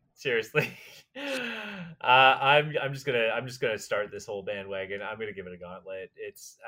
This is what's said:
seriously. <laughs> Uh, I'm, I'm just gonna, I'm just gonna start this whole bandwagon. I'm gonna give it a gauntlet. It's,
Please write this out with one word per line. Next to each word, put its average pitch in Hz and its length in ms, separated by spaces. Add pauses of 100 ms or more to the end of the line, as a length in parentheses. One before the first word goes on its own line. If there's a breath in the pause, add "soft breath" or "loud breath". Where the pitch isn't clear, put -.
(140)
seriously. 120 640
<laughs> - 100 (1120 loud breath)
Uh, - 60
I'm, 135 760
I'm 135 120
just 135 140
gonna, 117 280
I'm 120 120
just 123 120
gonna 110 200
start 104 340
this 101 140
whole 101 160
bandwagon. 98 580
I'm 107 180
gonna 107 140
give 92 140
it 90 80
a - 20
gauntlet. 92 580
It's, - 540